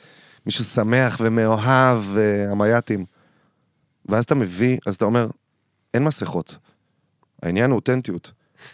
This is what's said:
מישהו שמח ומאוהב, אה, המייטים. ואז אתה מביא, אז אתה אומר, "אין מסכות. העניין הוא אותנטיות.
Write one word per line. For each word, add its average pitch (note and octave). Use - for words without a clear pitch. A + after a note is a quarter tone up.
מישהו A2
שמח A#2
ומאוהב, A2+
אה, G#2
המייטים. G#2
ואז A2
אתה D3
מביא, A2+
אז G2
אתה A2+
אומר, A2+
"אין B2
מסכות. F2
העניין G2+
הוא C3
אותנטיות. A2+